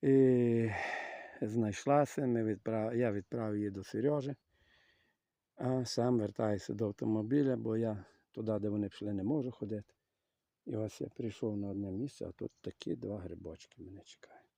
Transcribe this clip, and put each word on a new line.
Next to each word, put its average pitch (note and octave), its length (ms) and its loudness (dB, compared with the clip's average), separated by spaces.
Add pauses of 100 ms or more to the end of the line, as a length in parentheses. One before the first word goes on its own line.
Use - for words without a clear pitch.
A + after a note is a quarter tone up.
І B2 680 8 (720)
знайшлася, A#2+ 840 2
ми A#2 160 2
відправ-, A2 520 -2
я A#2+ 160 2
відправив G#2 460 -4
її G#2 120 -2
до G2 140 -8
Сережі, C3+ 520 -2 (1200)
а B2+ 300 0
сам B2 340 2
вертаюся G#2 540 -2
до A2 140 0
автомобіля, A#2 680 0
бо A2+ 220 -2
я A2 280 -2 (260)
туди, A2 280 -2
де G#2 100 -2
вони G#2 200 0
пішли, G#2 240 -6
не G2 100 -2
можу B2 280 0
ходити. G#2+ 420 -8 (720)
І - 100 -6
ось G#2+ 260 -4
я C#3 60 -6
прийшов G#2+ 500 -4
на G2+ 120 -4
одне G2 220 -4
місце, A2+ 380 -6
а - 20 -14
тут - 200 -8 (100)
такі - 340 -6
два G#2 240 -6
грибочки E2+ 640 -12
мене F#2+ 200 -16
чекають. - 400 -20 (160)